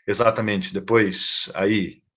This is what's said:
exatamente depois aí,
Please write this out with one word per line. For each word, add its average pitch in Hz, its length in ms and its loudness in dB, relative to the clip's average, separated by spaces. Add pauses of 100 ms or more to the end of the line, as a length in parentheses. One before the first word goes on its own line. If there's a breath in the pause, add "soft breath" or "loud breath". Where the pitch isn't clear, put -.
exatamente 104 680 0
depois 98 800 0
aí, 98 480 0 (160)